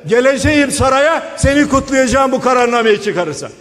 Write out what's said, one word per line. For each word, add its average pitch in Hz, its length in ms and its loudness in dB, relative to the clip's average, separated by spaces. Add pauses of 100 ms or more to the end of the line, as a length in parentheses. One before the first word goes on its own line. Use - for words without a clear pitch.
geleceğim 262 640 2
saraya, 269 680 0
seni 277 320 2
kutlayacağım 262 640 0
bu 262 80 -2
kararnameyi 240 640 0
çıkarırsa. 165 480 -6 (100)